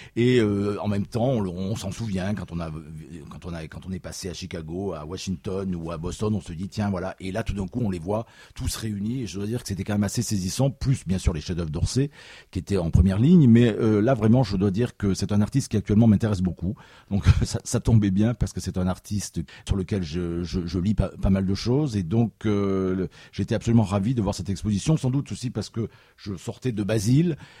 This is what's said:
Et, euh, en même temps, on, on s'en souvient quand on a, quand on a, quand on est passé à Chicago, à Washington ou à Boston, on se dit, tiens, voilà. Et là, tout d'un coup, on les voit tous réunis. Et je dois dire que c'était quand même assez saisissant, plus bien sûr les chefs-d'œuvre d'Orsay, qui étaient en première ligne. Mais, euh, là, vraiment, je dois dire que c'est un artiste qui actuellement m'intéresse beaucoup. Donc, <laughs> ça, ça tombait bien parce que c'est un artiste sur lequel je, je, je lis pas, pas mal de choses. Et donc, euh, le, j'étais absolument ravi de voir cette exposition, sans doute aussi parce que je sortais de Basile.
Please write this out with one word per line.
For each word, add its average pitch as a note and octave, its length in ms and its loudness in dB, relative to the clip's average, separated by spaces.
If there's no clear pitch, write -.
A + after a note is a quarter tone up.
Et, B2 240 4
euh, G2+ 420 0
en G#2+ 60 -6
même G2+ 180 -2
temps, A#2+ 240 -2
on, A2 160 0
on F#2 300 -6
s'en - 160 -8
souvient G2 420 -6
quand F#2 180 -8
on F2 80 -6
a, E2 120 -8
quand D#2 160 -16
on F2 80 -10
a, D#2+ 140 -10
quand - 200 -16
on F#2 40 -8
est F2+ 80 -8
passé E2+ 300 -12
à E2+ 40 -10
Chicago, E2+ 460 -10
à D2+ 120 -10
Washington F#2 680 -6
ou E2 160 -8
à E2+ 60 -8
Boston, F2 360 -4
on G2 60 -2
se - 140 -10
dit, F2+ 160 -8
tiens, G#2 200 -4
voilà. F#2 300 -4
Et F#2 140 -8
là, A2 100 -4
tout - 100 -4
d'un G2 140 -4
coup, B2 160 -6
on G#2 60 -2
les F2+ 100 -4
voit G2+ 260 -4
tous - 220 -6
réunis. A2 460 -6
Et G2+ 40 -6
je F2 100 -12
dois G2+ 80 -6
dire A2+ 160 -6
que - 60 -12
c'était F#2+ 160 -4
quand G#2+ 100 -4
même G#2 120 2
assez A#2 160 -2
saisissant, G#2+ 480 0
plus - 360 -2
bien F#2 120 0
sûr - 160 0
les D2+ 80 -6
chefs-d'œuvre E2 280 -4
d'Orsay, B2+ 400 0
qui F#2 100 -6
étaient G2+ 180 -2
en E2 120 0
première F#2+ 300 6
ligne. D3 300 8
Mais, A#2 280 8
euh, A2 240 4
là, B2+ 120 4
vraiment, A2+ 280 6
je G2 140 0
dois G2 160 2
dire A#2 240 -2
que G2 180 0
c'est G2 200 -2
un G#2 80 4
artiste A#2 280 0
qui A2 60 0
actuellement G#2+ 320 4
m'intéresse G#2 320 4
beaucoup. F2+ 360 -2
Donc, G2 140 -2
<laughs> - 180 6
ça, - 220 -4
ça - 160 -2
tombait G#2 280 4
bien G#2 240 2
parce - 200 -4
que F2 80 -8
c'est F2 160 -6
un F#2 100 0
artiste F#2 540 -4
sur G2 80 0
lequel F#2+ 260 -2
je, E2+ 420 -4
je, E2+ 220 -4
je F2+ 140 -2
lis G2+ 140 2
pas, - 160 2
pas G2+ 200 0
mal F#2+ 160 4
de G2 80 0
choses. B2 440 0
Et F#2+ 60 0
donc, A2 420 0
euh, F#2+ 500 0
le, F2+ 140 -2
j'étais G#2+ 220 -2
absolument A#2 280 4
ravi G2+ 320 0
de A#2 60 0
voir F#2+ 120 0
cette F2 160 -8
exposition, G#2 460 0
sans C3 140 -2
doute C3+ 240 -2
aussi B2+ 160 -6
parce G#2+ 200 -6
que A2+ 200 -6
je G2+ 220 -10
sortais - 340 -6
de G#2 120 -2
Basile. B2 520 2